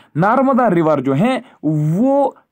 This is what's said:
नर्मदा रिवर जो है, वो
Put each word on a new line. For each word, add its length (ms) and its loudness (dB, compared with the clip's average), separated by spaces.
नर्मदा 520 2
रिवर 320 0
जो 120 -2
है, 300 -2
वो 720 0